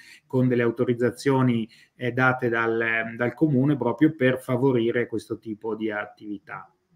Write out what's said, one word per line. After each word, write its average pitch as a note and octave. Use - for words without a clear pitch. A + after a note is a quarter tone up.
con B2+
delle A#2+
autorizzazioni, A#2+
eh, B2
date B2+
dal, A2+
dal A#2+
comune C#3+
proprio B2
per B2+
favorire A#2+
questo G#2+
tipo G#2+
di A2
attività. G#2